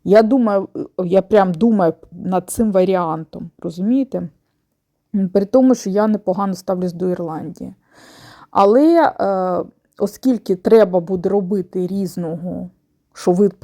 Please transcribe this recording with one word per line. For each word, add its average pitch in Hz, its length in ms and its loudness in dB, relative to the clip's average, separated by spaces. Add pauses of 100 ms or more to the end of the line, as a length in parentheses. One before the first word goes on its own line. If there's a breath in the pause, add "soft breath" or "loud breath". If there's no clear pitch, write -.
Я 208 200 6
думаю, 214 460 0 (360)
я 185 160 2
прям 190 320 2
думаю 185 400 2 (180)
над 185 380 -6
цим 220 220 -2
варіантом, 170 760 -2 (100)
розумієте? 185 680 -4 (1040)
При 202 120 2
тому, 262 300 4
що 208 140 -6
я 208 180 0
непогано 202 460 -2
ставлюсь 180 400 -6
до 175 160 -4
Ірландії. 160 680 -10 (800 loud breath)
Але, 277 680 4
е, 185 440 -2 (360)
оскільки 208 560 -2
треба 196 440 4
буде 185 300 -4
робити 185 580 -4
різного, 180 840 -8 (440)
що - 180 -2
ви 196 160 4
б 185 60 -2 (100)